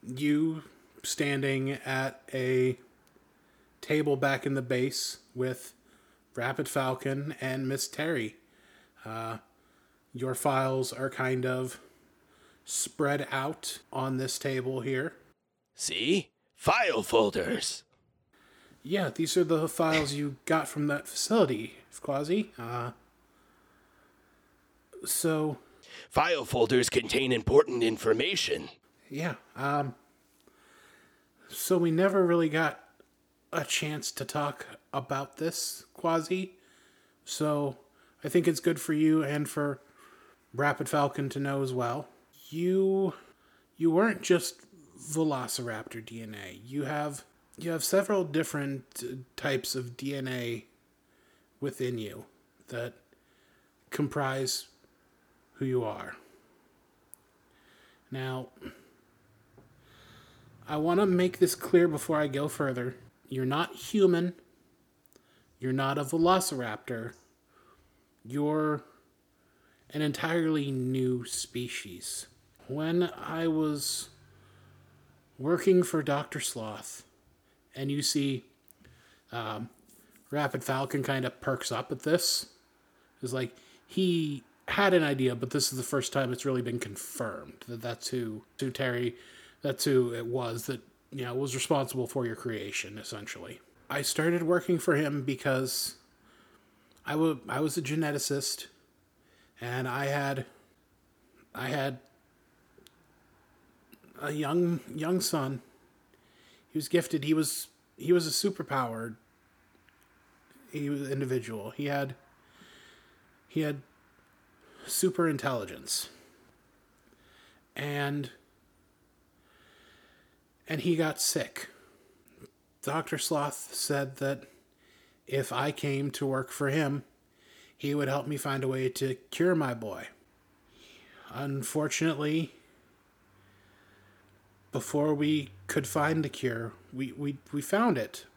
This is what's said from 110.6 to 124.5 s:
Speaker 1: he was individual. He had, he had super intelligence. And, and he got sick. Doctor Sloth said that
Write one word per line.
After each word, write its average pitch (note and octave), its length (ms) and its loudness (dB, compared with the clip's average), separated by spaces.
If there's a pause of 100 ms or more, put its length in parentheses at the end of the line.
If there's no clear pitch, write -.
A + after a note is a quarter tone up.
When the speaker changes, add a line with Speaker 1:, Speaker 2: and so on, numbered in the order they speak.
Speaker 1:
he D3 180 -4
was C#3 220 -2
individual. A#2+ 600 -2
He D3 160 -4
had, C#3 280 -2 (1300)
he D#3 140 -2
had C#3+ 200 -4 (1040)
super F3+ 420 2
intelligence. C3 800 -4 (1700)
And, C#3+ 540 -4 (2500)
and D#3 140 -2
he E3+ 140 4
got D#3 240 0
sick. - 480 -2 (1120)
Doctor D3+ 360 -2
Sloth C#3+ 560 -2
said C#3 420 -2
that C#3 280 -2 (800)